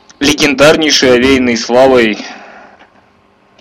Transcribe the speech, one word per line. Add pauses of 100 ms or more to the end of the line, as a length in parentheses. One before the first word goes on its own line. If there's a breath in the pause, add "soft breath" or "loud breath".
(200)
легендарнейший,
овеянный
славой (1400 loud breath)